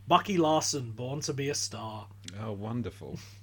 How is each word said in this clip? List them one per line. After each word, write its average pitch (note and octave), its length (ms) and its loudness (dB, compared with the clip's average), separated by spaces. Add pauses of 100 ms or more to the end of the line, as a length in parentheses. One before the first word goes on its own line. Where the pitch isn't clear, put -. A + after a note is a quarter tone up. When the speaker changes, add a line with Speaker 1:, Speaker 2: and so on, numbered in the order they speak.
Speaker 1:
Bucky F3 300 6
Larson, D3+ 540 4
Born B2+ 300 -6
to D3+ 120 -2
Be C#3 160 -2
a C#3+ 60 -2
Star. A2 500 -6 (340)
Speaker 2:
Oh, A2 120 -4
wonderful. G#2 680 -6 (260)